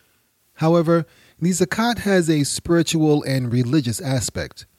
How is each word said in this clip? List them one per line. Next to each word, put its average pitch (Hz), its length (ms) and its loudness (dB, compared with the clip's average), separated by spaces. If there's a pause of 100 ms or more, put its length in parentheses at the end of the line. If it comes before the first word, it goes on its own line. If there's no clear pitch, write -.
(540)
However, 165 500 2 (340)
the 170 120 0
zakat 196 480 -2
has 180 320 0
a 151 140 2
spiritual 156 800 0
and 127 280 -2
religious 123 480 0
aspect. 117 640 -6 (140)